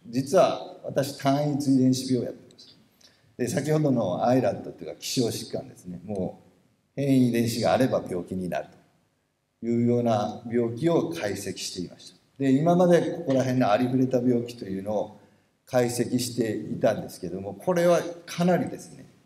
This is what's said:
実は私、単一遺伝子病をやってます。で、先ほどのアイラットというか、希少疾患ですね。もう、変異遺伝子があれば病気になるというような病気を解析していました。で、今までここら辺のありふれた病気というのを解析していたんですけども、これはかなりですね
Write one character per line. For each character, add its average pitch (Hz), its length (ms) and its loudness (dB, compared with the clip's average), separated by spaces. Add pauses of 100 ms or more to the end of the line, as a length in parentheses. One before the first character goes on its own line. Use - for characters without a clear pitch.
実 135 300 0
は - 460 2
私、 - 340 -4
単 143 360 0
一 127 220 -2
遺 - 40 4
伝 127 140 4
子 127 200 -2
病 117 140 0
を - 40 -8
や - 0 -
っ - 40 -12
て - 180 -20
ま - 60 -20
す。 - 180 -20 (600)
で、 123 100 -2
先 147 240 -2
ほ 156 80 4
ど 147 120 2
の 95 320 0
ア 123 120 4
イ 127 60 4
ラ 98 120 2
ッ - 80 -8
ト 76 100 -12
と - 120 -18
い 78 40 -12
う 76 40 -10
か、 76 80 -12
希 - 220 -2
少 90 60 2
疾 - 240 -8
患 - 160 -8
で - 80 -20
す - 100 -20
ね。 90 200 -12
も 95 360 -6 (540)
う、 139 60 -6
変 135 220 4
異 123 60 4
遺 - 20 0
伝 117 180 2
子 113 120 -4
が 87 120 4
あ 104 40 4
れ 127 100 4
ば 101 200 0
病 87 180 -4
気 95 100 -8
に 92 140 -4
な 69 100 -4
る - 80 -10 (960)
と 113 40 -10
い 117 180 0
う 117 40 2
よ 120 100 2
う 120 60 0
な 107 480 0
病 117 240 0
気 160 140 0
を 160 200 2
解 104 240 -4
析 95 240 -8
し - 160 -10
て 92 80 -10
い - 80 -8
ま - 80 -20
し - 140 -20
た。 - 60 -20 (200)
で、 135 140 2
今 160 240 4
ま 180 120 6
で 170 140 6 (100)
こ - 160 -8
こ 135 60 0
ら 127 80 4
辺 127 180 0
の 107 120 4
あ 107 60 4
り 123 100 2
ふ 127 100 0
れ 127 100 2
た 127 100 0
病 120 280 2
気 - 120 -14
と 107 80 -10
い 95 140 -6
う 95 40 -8
の 104 100 -4
を - 260 -4 (460)
解 123 200 2
析 117 340 0
し - 160 -4
て 110 200 0
い - 240 -6
た 113 140 4
ん 90 80 -4
で - 80 -10
す - 120 -16
け 87 80 -8
ど 92 100 -8
も、 98 140 -8
こ 180 200 -4
れ 170 140 2
は 170 140 4 (240)
か 175 200 -2
な 175 120 4
り - 120 -2
で - 100 -10
す - 140 -18
ね - 120 -20 (200)